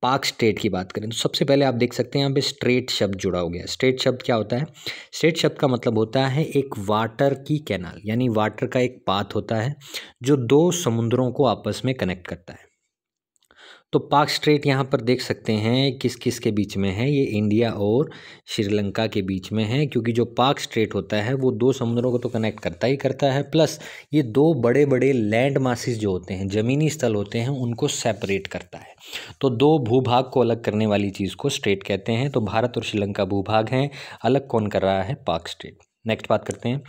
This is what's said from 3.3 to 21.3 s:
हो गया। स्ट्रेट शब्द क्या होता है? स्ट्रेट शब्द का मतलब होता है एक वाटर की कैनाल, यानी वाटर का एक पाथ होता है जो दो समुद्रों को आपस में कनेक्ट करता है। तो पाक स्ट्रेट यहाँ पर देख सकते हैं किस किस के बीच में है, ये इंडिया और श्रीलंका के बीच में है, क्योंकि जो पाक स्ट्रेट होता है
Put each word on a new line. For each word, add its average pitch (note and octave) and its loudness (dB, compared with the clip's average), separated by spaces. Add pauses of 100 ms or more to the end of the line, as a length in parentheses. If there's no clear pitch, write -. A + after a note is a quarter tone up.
हो E2+ -2
गया। F2 -8
स्ट्रेट C3 0
शब्द B2+ 0
क्या B2 0
होता A2 -2
है? D3 -2 (480)
स्ट्रेट E3+ 0
शब्द - 0
का D3+ 2
मतलब B2 0
होता A2+ 2
है C3+ 0
एक C3+ -2
वाटर A2+ 0 (140)
की D3 0
कैनाल, F#2 -6
यानी A#2+ 0
वाटर G#2+ 0
का B2+ 0
एक B2+ -2
पाथ G2+ -2
होता A2 -2
है A#2+ -2 (480)
जो C#3 4
दो C3+ 4
समुद्रों A#2+ 0
को C3+ 2
आपस G#2 0
में C3 0
कनेक्ट F#2 -4
करता - -14
है। - -20 (1200)
तो D3 4
पाक C#3+ 4
स्ट्रेट D3 2
यहाँ C3+ 2
पर C3 0
देख B2 2
सकते - -2
हैं B2 2
किस B2+ -2
किस - -2
के A#2 0
बीच G#2 -2
में G2 0
है, A2+ 0
ये C#3+ 2
इंडिया G#2+ 2
और A2 0 (380)
श्रीलंका G#2 -2
के G#2+ -2
बीच F#2+ -4
में G#2+ 0
है, C3 0
क्योंकि A#2 -2
जो A#2 2 (120)
पाक C3+ 2
स्ट्रेट - -2
होता G2 -2
है A2 0